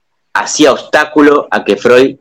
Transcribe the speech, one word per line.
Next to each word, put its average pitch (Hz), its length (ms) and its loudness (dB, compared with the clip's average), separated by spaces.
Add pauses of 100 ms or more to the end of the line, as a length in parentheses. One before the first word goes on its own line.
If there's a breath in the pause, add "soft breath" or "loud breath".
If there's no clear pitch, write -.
(320)
hacía 131 400 0
obstáculo 147 800 0
a 104 140 -4
que 104 120 -2
Freud 127 440 2